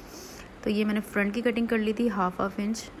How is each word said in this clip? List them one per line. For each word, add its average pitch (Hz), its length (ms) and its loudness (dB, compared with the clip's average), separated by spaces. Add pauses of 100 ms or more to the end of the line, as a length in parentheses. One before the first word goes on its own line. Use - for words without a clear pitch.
(640)
तो - 60 2
ये 208 160 4
मैंने 208 140 2
front 202 340 0
की 233 80 -2
cutting 233 260 2
कर 233 100 2
ली 214 160 2
थी, 240 140 2
half 190 340 0
of 196 180 0
inch 214 300 -2 (100)